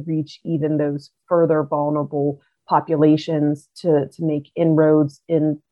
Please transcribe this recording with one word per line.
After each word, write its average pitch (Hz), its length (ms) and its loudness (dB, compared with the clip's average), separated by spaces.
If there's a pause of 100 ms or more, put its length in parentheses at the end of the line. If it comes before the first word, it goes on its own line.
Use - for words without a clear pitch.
reach 156 360 -6
even 156 340 -2
those 143 340 -4 (160)
further 160 340 2
vulnerable 147 800 -4 (260)
populations, 151 1080 0
to, 147 320 0
to 165 160 -12
make 147 320 -4
inroads 156 720 2
in 156 340 -2 (100)